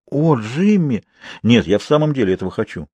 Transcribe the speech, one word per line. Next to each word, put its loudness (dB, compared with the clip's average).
«О, 0
Джимми!» 0
«Нет, 4
я 2
в -4
самом 0
деле 0
этого -6
хочу», -8